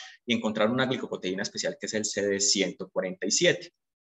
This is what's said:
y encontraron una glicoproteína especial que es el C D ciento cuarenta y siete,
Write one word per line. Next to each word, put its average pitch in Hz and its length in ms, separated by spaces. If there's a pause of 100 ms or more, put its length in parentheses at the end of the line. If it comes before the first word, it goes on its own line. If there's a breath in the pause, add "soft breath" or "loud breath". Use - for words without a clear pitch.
(240 loud breath)
y 117 100
encontraron 110 400
una 127 120
glicoproteína 104 560
especial 101 380
que 98 60
es 104 80
el 107 100
C 101 220
D 98 120
ciento 95 520
cuarenta 92 360
y 104 40
siete, - 420 (300)